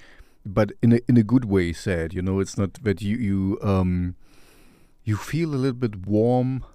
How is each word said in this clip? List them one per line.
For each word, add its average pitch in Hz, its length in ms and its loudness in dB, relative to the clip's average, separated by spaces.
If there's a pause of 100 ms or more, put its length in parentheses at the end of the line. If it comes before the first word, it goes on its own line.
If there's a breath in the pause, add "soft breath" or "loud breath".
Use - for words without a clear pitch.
(460 soft breath)
but 101 280 0 (100)
in 117 80 8
a, 117 160 6
in 123 80 6
a 113 80 8
good 120 220 2
way 92 260 2
sad, 85 420 -4
you 92 80 -6
know? 95 200 0
It's - 160 -6
not 98 160 -2 (100)
that 101 180 -2
you, 104 140 -2
you, 98 460 -2
um, 90 560 0 (880 soft breath)
you 107 100 -2
feel 156 380 -4
a - 20 -2
little 127 240 -2
bit 104 260 -6
warm, 123 680 0